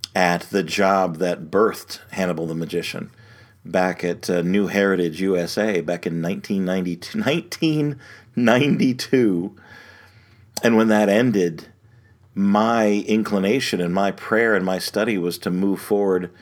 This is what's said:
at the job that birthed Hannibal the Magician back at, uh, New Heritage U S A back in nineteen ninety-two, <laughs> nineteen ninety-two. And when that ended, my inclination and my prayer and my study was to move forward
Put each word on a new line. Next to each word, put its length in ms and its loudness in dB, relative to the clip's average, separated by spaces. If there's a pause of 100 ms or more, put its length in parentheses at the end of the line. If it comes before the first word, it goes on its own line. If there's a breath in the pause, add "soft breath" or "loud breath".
(160 loud breath)
at 280 2
the 180 -2
job 560 0
that 320 -4
birthed 500 -2 (120)
Hannibal 340 -4
the 80 -6
Magician 560 -6 (560 loud breath)
back 380 -2
at, 260 -4
uh, 140 0
New 240 0
Heritage 540 0
U 140 0
S 220 -2
A 240 0
back 240 -4
in 160 -4
nineteen 420 -4
ninety-two, 560 -4
<laughs> 60 -4
nineteen 760 -2 (360 loud breath)
ninety-two. 1200 2 (1080 loud breath)
And 140 6
when 120 4
that 200 4
ended, 580 2 (680 soft breath)
my 720 2
inclination 760 0
and 140 -2
my 160 0
prayer 440 2
and 80 0
my 140 0
study 400 -2
was 220 -2
to 100 -4
move 320 -2
forward 500 0 (100)